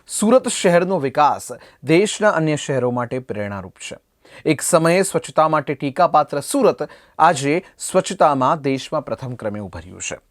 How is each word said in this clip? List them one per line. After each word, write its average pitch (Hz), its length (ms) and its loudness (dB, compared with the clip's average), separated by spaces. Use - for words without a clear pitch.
સુરત 254 400 2
શહેરનો 180 500 2
વિકાસ 139 500 0
દેશના 202 440 2
અન્ય 160 280 0
શહેરો 127 340 -2
માટે 123 280 -4
પ્રેરણારૂપ 101 540 -8
છે. - 240 -16
એક 147 180 0
સમયે 170 400 2
સ્વચ્છતા 160 460 0
માટે 151 260 -2
ટીકાપાત્ર 151 640 0
સુરત 170 480 0
આજે 156 440 2
સ્વચ્છતામાં 156 840 0
દેશમાં 135 420 -4
પ્રથમ 123 300 -10
ક્રમે 107 240 -8
ઉભર્યું 92 420 -14
છે. - 160 -10